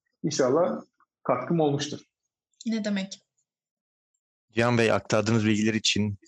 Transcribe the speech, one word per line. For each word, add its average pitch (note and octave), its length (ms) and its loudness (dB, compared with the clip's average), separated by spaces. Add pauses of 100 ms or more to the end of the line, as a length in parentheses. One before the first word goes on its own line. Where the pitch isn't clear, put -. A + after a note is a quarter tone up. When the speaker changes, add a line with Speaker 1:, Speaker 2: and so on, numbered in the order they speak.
(240)
Speaker 1:
İnşallah D#3+ 580 0 (420)
katkım E3 360 -2
olmuştur. C#3+ 400 -2 (680)
Speaker 2:
Ne A3 200 -2
demek? G3 340 -6 (1300)
Speaker 3:
Cihan A#2 260 2
Bey, A2+ 140 4
aktardığınız G#2+ 540 0
bilgiler G#2+ 280 2
için, G#2 440 -2 (100)